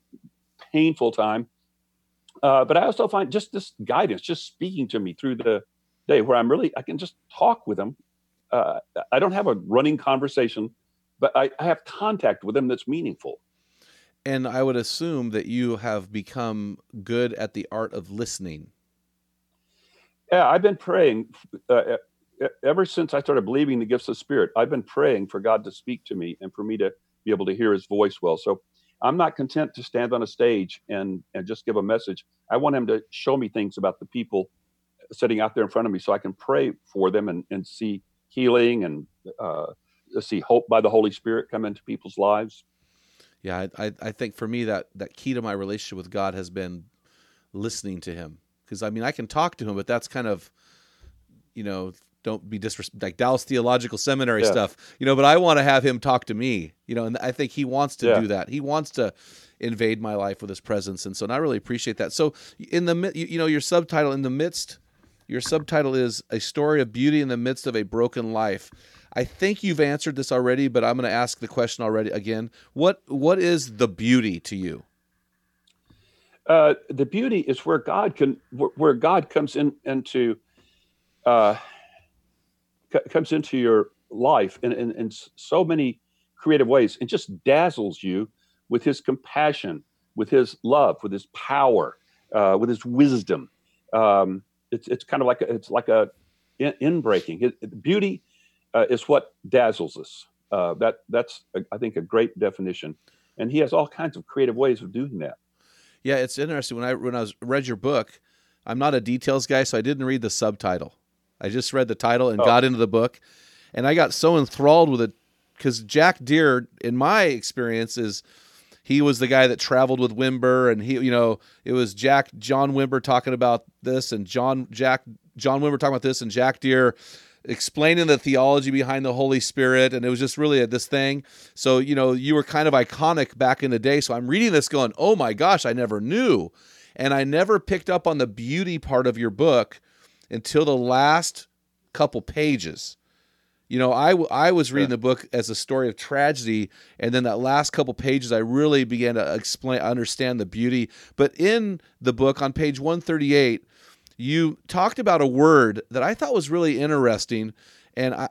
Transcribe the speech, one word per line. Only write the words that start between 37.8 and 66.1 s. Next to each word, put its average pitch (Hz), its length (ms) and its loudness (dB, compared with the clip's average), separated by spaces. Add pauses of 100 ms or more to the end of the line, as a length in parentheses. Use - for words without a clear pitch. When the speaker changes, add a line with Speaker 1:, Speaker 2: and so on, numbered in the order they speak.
Speaker 1:
healing 120 560 2
and, 76 240 -8 (320)
uh, 80 280 -8 (520)
see 107 200 -6
hope 120 280 2
by 113 140 4
the 110 80 2
Holy 107 220 4
Spirit - 380 -4
come 110 140 -6
into 107 200 -10
people's 110 340 -12
lives. 104 460 0 (800)
Speaker 2:
Yeah, 92 240 -8 (100)
I, 107 80 -8
I, 104 160 -8
I 110 100 -10
think 107 240 -10
for 113 120 -8
me 120 180 -4
that, 104 300 -4
that 95 200 -14
key 135 200 -8
to 120 60 -4
my 110 100 -8
relationship 101 440 -8
with 90 140 -14
God 98 240 -4
has 92 160 -10
been 90 360 -10 (680)
listening 101 480 -10
to 90 120 -12
him. 82 260 -16 (260)
'Cause, 104 180 -14
I 107 60 -4
mean, 113 140 -6
I 135 80 -2
can 113 160 -12
talk 170 300 -4
to 107 120 -8
him, 98 60 -6
but 98 120 -6
that's 117 200 -4
kind 123 200 -8
of, 98 220 -6 (1040)
you 113 100 -12
know, 95 300 -8 (300)
don't 107 260 -8
be 104 100 -8
disres-, 104 300 -10 (120)
like 95 140 -8
Dallas 127 300 0
Theological 120 520 0
Seminary 127 440 0
Speaker 1:
Yeah. 110 100 4
Speaker 2:
stuff, 101 240 0 (240)
you 123 60 -4
know, 135 100 4
but 135 80 4
I 151 140 8
wanna 160 260 6
have 135 220 4
him 127 160 0
talk 127 240 2
to 113 80 -8
me, 107 400 -4 (120)
you 120 80 -10
know, 117 120 -4
and 113 140 -6
I 127 120 -4
think 135 220 -6
he 147 100 -4
wants 135 340 -2
to 120 100 -2
Speaker 1:
Yeah. 110 120 4
Speaker 2:
do 113 80 -2
that. 98 220 -4
He 135 100 -8
wants 147 320 -4
to 113 220 -2 (480)
invade 110 400 -2
my 107 140 -6
life 98 260 -6
with 104 80 -12
his 98 100 -12
presence. 98 460 -6
And 98 100 -10
so, - 100 -8
and 107 60 -8
I 131 60 -4
really 147 180 -2
appreciate 113 420 -6
that. 90 140 -4
So 156 220 0 (260)
in 175 260 -4
the 170 100 0
mi-, 180 200 -4
you, 160 120 -8
you 165 100 -8
know, 160 80 0
your 151 160 0
subtitle 160 500 0
in 139 120 -4
the 131 60 -2
midst, 156 500 -6 (480)
your 123 120 -6
subtitle 151 560 -2
is 123 340 0